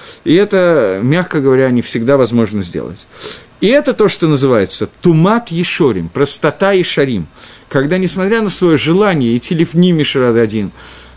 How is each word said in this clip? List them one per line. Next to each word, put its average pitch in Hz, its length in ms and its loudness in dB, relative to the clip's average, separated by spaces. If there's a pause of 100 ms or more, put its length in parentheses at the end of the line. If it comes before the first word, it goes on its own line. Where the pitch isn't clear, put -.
(240)
и 139 100 2
это, 170 680 2
мягко 160 380 0
говоря, 131 280 2
не 123 120 2
всегда 120 340 0
возможно 113 480 0
сделать. 82 420 -10 (540)
И 180 80 0
это 269 260 2
то, 214 140 2
что - 200 -2
называется 127 600 0 (140)
тумат 180 480 2
ешорим, 139 600 -2
простота 165 600 -2
ешарим. 139 560 -2 (420)
Когда, 147 280 0
несмотря 190 440 -2
на 208 80 -2
своё 170 280 2
желание 160 580 0
идти 123 200 -4
лифни 175 360 2
мишрад 131 460 0
один, 107 340 0 (460)